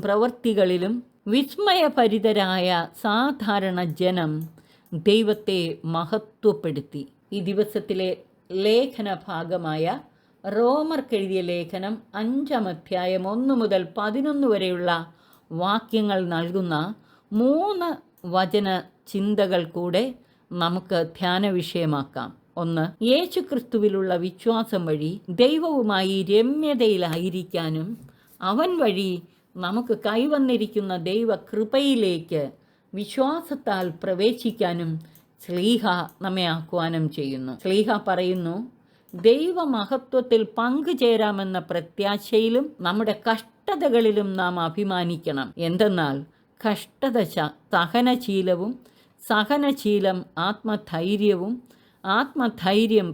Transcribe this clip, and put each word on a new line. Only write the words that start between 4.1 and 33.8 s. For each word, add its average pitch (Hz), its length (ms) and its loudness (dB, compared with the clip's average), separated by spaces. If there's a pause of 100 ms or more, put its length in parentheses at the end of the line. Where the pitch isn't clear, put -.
ദൈവത്തെ 208 520 2 (240)
മഹത്വപ്പെടുത്തി. 165 1200 -2 (300)
ഈ 202 80 -4
ദിവസത്തിലെ 190 720 -2 (540)
ലേഖന 233 440 2 (180)
ഭാഗമായ 165 580 -4 (600)
റോമർക്കെഴുതിയ 233 1000 0
ലേഖനം 175 520 -4 (200)
അഞ്ചാം 247 540 -2
അധ്യായം 185 600 -2
ഒന്ന് 254 260 0
മുതൽ 196 280 2 (140)
പതിനൊന്ന് 269 520 0
വരെയുള്ള 180 420 0 (600)
വാക്യങ്ങൾ 202 760 0
നൽകുന്ന 170 500 -2 (580)
മൂന്ന് 339 560 2 (460)
വചന 190 340 2 (380)
ചിന്തകൾ 196 560 0 (140)
കൂടെ 175 280 0 (460)
നമുക്ക് 175 480 -2 (200)
ധ്യാന 185 320 0
വിഷയമാക്കാം. 151 800 -2 (280)
ഒന്ന്, 165 280 0 (200)
യേശു 339 360 2
ക്രിസ്തുവിലുള്ള 208 760 0
വിശ്വാസം 202 720 -2
വഴി 156 240 0 (300)
ദൈവവുമായി 240 760 2 (140)
രമ്യതയിലായിരിക്കാനും 185 1600 0 (520)
അവൻ 226 380 0
വഴി 196 320 0 (460)
നമുക്ക് 208 380 -4 (120)
കൈവന്നിരിക്കുന്ന 226 880 0 (180)
ദൈവകൃപയിലേക്ക് 214 1300 0 (480)
വിശ്വാസത്താൽ 262 920 -4 (140)